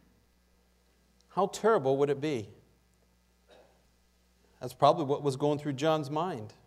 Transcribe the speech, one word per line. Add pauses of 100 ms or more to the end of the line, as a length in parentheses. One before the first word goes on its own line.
(1300)
How
terrible
would
it
be? (2000)
That's
probably
what
was
going
through
John's
mind. (120)